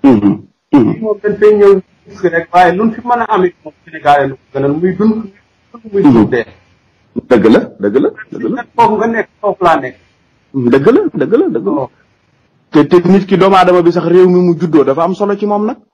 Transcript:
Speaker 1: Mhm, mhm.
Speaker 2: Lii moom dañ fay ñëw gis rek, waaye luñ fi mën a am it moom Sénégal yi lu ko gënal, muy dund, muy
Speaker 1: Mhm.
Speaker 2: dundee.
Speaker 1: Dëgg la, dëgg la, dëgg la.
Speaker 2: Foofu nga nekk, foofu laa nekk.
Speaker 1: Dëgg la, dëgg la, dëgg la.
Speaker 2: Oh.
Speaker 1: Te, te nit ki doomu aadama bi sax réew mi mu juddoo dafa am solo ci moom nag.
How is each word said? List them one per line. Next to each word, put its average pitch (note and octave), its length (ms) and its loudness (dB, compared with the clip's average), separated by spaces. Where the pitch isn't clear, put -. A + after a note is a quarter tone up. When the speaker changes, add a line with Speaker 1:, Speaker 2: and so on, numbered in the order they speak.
Speaker 1:
Mhm, A2 340 4
mhm. C3+ 220 2
Speaker 2:
Lii - 80 -10
moom G#3+ 200 -4
dañ G#3 180 -4
fay G#3+ 160 4
ñëw G3 260 4
gis - 140 -20
rek, E3+ 320 -4
waaye F3+ 220 4
luñ A3 180 -2
fi - 100 -14
mën A#3+ 180 -4
a A3+ 120 -4
am F#3 120 0
it F3 180 -4
moom D3+ 100 -20
Sénégal D3 380 0
yi C3+ 60 -2
lu C3+ 60 -12
ko - 180 -20
gënal, C#3 180 -2
muy F3 240 -2
dund, A3 200 0
muy G3 120 -2
Speaker 1:
Mhm. C#3+ 100 4
Speaker 2:
dundee. A2+ 320 0
Speaker 1:
Dëgg G#2+ 160 2
la, A2+ 140 4
dëgg G2+ 200 -4
la, F#3+ 100 -2
dëgg - 120 -12
la. A#3+ 80 -10
Speaker 2:
Foofu A3 200 0
nga A3 120 -4
nekk, A3+ 220 -6
foofu F#3+ 220 -4
laa D#3+ 160 0
nekk. C3 160 -12
Speaker 1:
Dëgg C3+ 340 0
la, C#4 140 2
dëgg D#3 260 -4
la, F#4+ 100 0
dëgg F#3+ 160 -6
la. G3 60 -4
Speaker 2:
Oh. - 180 -6
Speaker 1:
Te, D3 160 2
te F3+ 80 2
nit G3 200 2
ki F#3+ 100 0
doomu F#3+ 180 2
aadama F3+ 280 4
bi E3+ 80 2
sax E3+ 160 -4
réew F#3 200 4
mi F3+ 140 2
mu F3 180 0
juddoo D#3 240 0
dafa C#3 200 -2
am F#3 100 -2
solo G3+ 240 -4
ci G#3 80 -6
moom G#3 200 -4
nag. A3 120 -8